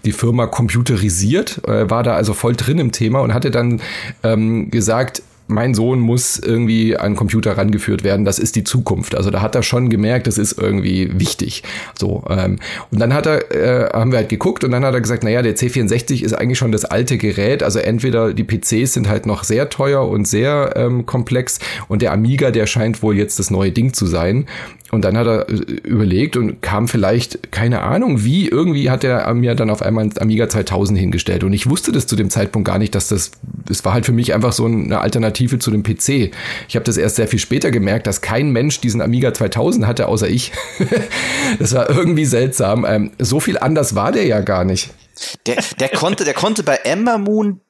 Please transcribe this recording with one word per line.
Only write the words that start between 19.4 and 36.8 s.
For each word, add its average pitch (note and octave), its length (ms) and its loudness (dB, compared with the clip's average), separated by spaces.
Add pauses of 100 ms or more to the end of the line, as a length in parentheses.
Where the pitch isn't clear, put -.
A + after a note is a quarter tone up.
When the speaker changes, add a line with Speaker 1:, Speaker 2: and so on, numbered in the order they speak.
Speaker 1:
sehr A#2+ 240 0
teuer C#3 400 0
und G#2 180 0
sehr, C3+ 500 0
ähm, A#2+ 280 0
komplex B2 540 -2 (300)
und G#2+ 120 0
der G2+ 120 2
Amiga, B2 380 2
der G#2+ 160 2
scheint A2+ 360 0
wohl G#2 160 2
jetzt G#2 200 0
das G2 120 -2
neue F#2+ 220 2
Ding A#2+ 200 2
zu - 140 0
sein. F2 400 0 (440)
Und G2+ 160 2
dann F#2+ 100 2
hat A#2 100 2
er, A2+ 220 0
äh, - 60 -2
überlegt G#2 800 0
und A#2 240 -2
kam G#2 260 0
vielleicht, A2+ 640 0
keine A2+ 300 0
Ahnung, D3 440 0
wie, E3 240 2
irgendwie C#3+ 420 2
hat B2+ 140 0
er B2 280 0
mir A#2+ 220 2
dann A2+ 160 0
auf G#2+ 100 -2
einmal A2 240 0
einen G#2 140 -2
Amiga A2 320 2
zweitausend G2 480 0
hingestellt. F2+ 460 0
Und G2 100 2
ich G#2 140 0
wusste - 240 0
das C3 140 0
zu - 80 -2
dem G2 140 0
Zeitpunkt G#2 400 0
gar F#2+ 100 0
nicht, G#2 160 0
dass G2 140 -2
das, G2 220 -2 (400)
es - 160 -2
war A2 80 2
halt A#2+ 100 0
für B2 80 2
mich A#2+ 220 2
einfach A2+ 180 2
so A#2 140 0
eine - 340 0
Alternative A2+ 580 0
zu - 120 -2
dem G#2 120 2
P G#2 140 0
C. C3+ 340 0 (380)
Ich - 80 -6
habe - 80 -2